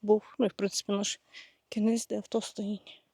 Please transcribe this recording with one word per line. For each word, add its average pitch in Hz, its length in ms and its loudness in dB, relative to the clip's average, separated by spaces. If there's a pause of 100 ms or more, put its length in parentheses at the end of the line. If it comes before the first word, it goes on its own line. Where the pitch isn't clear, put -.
був. 214 360 4
Ну, 247 80 4
і, - 20 4
в - 40 -2
принципі, - 400 -2
наш 202 280 -2 (480)
кінець, 226 380 0
де - 100 -4
авто 214 240 -2
стоїть. - 600 -8 (120)